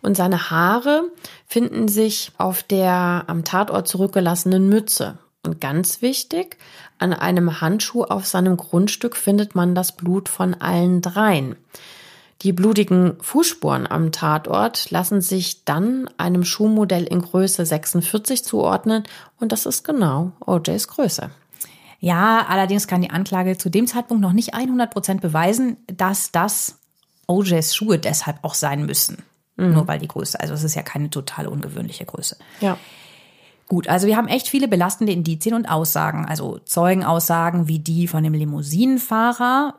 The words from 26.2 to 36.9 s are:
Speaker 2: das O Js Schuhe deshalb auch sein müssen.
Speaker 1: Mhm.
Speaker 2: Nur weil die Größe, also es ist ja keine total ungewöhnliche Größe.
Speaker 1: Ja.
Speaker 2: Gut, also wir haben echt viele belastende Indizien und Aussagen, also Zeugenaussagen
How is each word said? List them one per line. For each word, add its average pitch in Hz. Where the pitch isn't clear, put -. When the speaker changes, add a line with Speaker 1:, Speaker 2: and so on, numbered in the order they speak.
Speaker 2:
das -
O 185
Js 170
Schuhe 208
deshalb 156
auch 147
sein 147
müssen. -
Speaker 1:
Mhm. 180
Speaker 2:
Nur 156
weil 151
die 156
Größe, -
also 151
es 151
ist 151
ja 160
keine 147
total 143
ungewöhnliche -
Größe. -
Speaker 1:
Ja. 190
Speaker 2:
Gut, 175
also 180
wir 214
haben 226
echt 254
viele 277
belastende 202
Indizien 165
und 233
Aussagen, 156
also 151
Zeugenaussagen 170